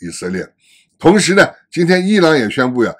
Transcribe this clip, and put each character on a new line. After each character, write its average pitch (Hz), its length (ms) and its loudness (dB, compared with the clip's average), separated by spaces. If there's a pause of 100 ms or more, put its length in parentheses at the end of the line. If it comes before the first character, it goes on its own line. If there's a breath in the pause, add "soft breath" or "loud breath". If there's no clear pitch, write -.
以 85 100 -12
色 90 180 -10
列。 92 180 -8 (520 soft breath)
同 190 200 4
时 180 160 0
呢， 190 140 4 (220 loud breath)
今 165 160 -2
天 185 200 0
伊 208 140 2
朗 160 160 2
也 110 140 -2
宣 127 240 -2
布 120 100 0
呀， 92 160 -4